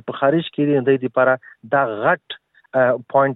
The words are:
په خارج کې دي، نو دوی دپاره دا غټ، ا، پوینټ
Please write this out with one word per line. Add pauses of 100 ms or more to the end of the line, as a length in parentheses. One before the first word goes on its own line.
په
خارج
کې
دي،
نو
دوی
دپاره (320)
دا
غټ، (400)
ا،
پوینټ